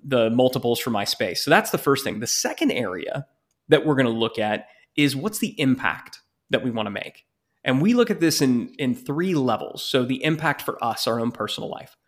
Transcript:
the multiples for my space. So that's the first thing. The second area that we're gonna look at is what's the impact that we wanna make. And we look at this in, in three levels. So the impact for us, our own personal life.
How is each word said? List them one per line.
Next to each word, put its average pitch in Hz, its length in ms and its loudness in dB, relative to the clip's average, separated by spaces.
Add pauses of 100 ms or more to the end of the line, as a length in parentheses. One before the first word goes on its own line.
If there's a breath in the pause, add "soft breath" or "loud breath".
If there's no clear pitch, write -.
the 120 280 2
multiples 123 480 2
for - 100 -4
my 104 160 -2
space. - 380 -4
So 143 80 2
that's 214 180 4
the - 80 -2
first 139 260 2
thing. 104 160 -4
The 117 80 -6
second - 440 -2
area 98 560 -6 (400)
that 147 180 4
we're 147 100 2
gonna 127 140 4
look 113 300 -2
at 107 280 -2 (280 soft breath)
is 143 200 2
what's 185 240 -4
the - 200 -4
impact 131 600 0 (300)
that 123 140 0
we 123 80 -2
wanna 107 180 -4
make. - 360 -10 (380)
And 131 160 2
we 208 140 4
look 240 160 4
at 175 100 -2
this 160 220 4
in, 123 380 2
in 127 160 0
three 170 400 -2
levels. 131 500 -2
So 127 180 0
the 131 200 -2
impact 156 400 -2
for - 200 -6
us, 113 220 -4
our 117 140 0
own 117 120 -2
personal 107 380 -8
life. - 260 -14 (120)